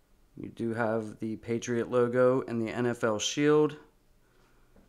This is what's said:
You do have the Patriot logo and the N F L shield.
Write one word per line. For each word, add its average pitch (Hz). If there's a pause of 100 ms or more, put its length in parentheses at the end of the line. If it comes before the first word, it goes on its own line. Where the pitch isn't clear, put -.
(360)
You -
do 113
have 110
the 110
Patriot 117
logo 127
and 117
the 110
N 120
F 120
L 110
shield. 147 (1120)